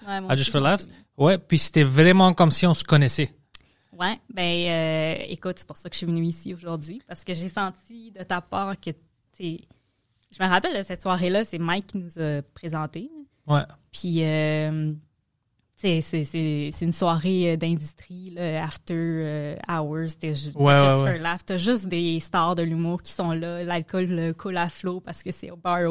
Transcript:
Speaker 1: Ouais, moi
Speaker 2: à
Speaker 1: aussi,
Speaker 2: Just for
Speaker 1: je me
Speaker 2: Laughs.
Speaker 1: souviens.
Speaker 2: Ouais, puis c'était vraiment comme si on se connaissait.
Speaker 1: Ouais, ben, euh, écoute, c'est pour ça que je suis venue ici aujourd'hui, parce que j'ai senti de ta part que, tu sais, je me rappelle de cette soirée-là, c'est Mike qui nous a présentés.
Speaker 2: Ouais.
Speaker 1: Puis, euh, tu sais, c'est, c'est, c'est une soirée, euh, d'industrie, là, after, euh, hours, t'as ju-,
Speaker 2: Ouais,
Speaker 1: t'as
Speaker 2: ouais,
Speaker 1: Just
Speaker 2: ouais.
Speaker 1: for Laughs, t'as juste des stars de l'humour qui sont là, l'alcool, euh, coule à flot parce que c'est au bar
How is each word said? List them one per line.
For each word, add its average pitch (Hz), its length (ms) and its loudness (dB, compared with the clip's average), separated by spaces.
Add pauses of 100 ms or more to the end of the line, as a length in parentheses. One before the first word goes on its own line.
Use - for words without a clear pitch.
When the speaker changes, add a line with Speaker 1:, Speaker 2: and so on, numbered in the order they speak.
Speaker 1:
Ouais, 196 140 -6
moi 190 100 -4
Speaker 2:
à 131 40 2
Speaker 1:
aussi, 135 100 2
Speaker 2:
Just - 80 -2
for 147 80 2
Speaker 1:
je 135 40 2
me 147 60 4
Speaker 2:
Laughs. 196 120 2
Speaker 1:
souviens. - 140 -18 (200)
Speaker 2:
Ouais, 165 220 4
puis - 200 2
c'était - 240 4
vraiment 175 520 8
comme 160 180 6
si - 120 2
on 175 100 6
se - 100 -2
connaissait. 143 500 4 (640)
Speaker 1:
Ouais, 180 220 -2 (120)
ben, 185 100 -4 (260)
euh, 160 580 0
écoute, 180 320 -8
c'est - 80 -16
pour - 100 -16
ça - 120 -14
que - 60 -12
je - 40 -6
suis 175 80 -6
venue 165 180 0
ici 170 300 -6
aujourd'hui, 170 540 -10
parce 175 160 -14
que 185 100 -6
j'ai 175 140 -6
senti 214 640 -8
de 190 100 -16
ta 180 180 -4
part 196 380 -6
que, - 120 -10
tu 151 60 -8 (360)
sais, 170 280 -10 (760)
je 185 60 -6
me 190 60 4
rappelle 214 300 2
de 196 60 -4
cette 185 180 -10
soirée-là, 185 420 2
c'est 175 140 -8
Mike 175 300 -2
qui 202 100 -8
nous 175 220 -12
a 147 220 -2 (120)
présentés. 160 560 -8 (380)
Speaker 2:
Ouais. 147 140 4 (280)
Speaker 1:
Puis, 165 320 -2
euh, 156 680 0 (880)
tu 208 60 -2
sais, 165 140 2
c'est, 156 240 -2
c'est, 151 480 -2
c'est - 140 -6
une 170 60 0
soirée, 175 600 2
euh, 165 40 0
d'industrie, 165 720 -6
là, 165 340 -4
after, 160 320 -8
euh, 156 600 -4 (120)
hours, 160 400 -4 (100)
t'as 156 140 -4
ju-, 143 240 -6
Speaker 2:
Ouais, 143 200 8
Speaker 1:
t'as 143 60 8
Speaker 2:
ouais, 139 80 6
Speaker 1:
Just 135 140 4
Speaker 2:
ouais. 156 100 2
Speaker 1:
for 160 80 -6
Laughs, 170 240 -4
t'as 190 100 -2
juste 190 300 0
des 170 320 -2
stars 175 380 0
de 170 80 0
l'humour 165 360 -2
qui - 120 -10
sont 175 180 -2
là, 170 320 -4
l'alcool, 175 480 -2
euh, 165 220 -2
coule 185 260 -6
à 170 100 0
flot 180 320 -8
parce - 220 -12
que 180 80 -8
c'est - 220 -12
au 175 40 -18
bar 175 340 0